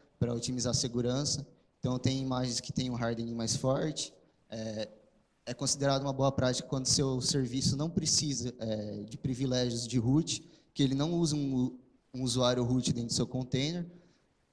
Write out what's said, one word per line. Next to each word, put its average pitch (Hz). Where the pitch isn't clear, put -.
pra 120
otimizar 120
segurança. 123
Então, 123
tem 135
imagens 127
que -
têm 127
um 123
hardening 117
mais 113
forte. 147
É, 110
é 123
considerado 139
uma 139
boa 135
prática 127
quando 131
seu 131
serviço 131
não 151
precisa, 139
é, 107
de 117
privilégios 123
de 120
root, 135
que 143
ele 131
não 151
usa 165
um, 135
um 127
usuário 123
root 123
dentro 117
do -
seu 123
container, 139